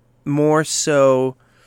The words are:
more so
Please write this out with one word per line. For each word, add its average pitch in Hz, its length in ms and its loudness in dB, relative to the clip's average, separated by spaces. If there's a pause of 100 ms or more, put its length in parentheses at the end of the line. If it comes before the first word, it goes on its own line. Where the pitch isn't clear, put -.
(240)
more 147 400 0
so 135 720 0 (320)